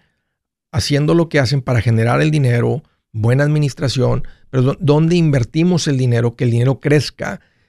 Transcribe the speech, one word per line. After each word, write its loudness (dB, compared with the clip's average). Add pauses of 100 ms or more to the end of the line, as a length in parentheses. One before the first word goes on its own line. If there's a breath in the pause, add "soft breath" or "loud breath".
(720)
haciendo 0
lo 2
que 0
hacen 0
para -2
generar 0
el 0
dinero, 0 (260)
buena 0
administración, -2 (260 soft breath)
pero -2
do-, 0
¿dónde 2
invertimos 0
el 0
dinero? 0
Que -4
el 0
dinero 0
crezca -4 (280)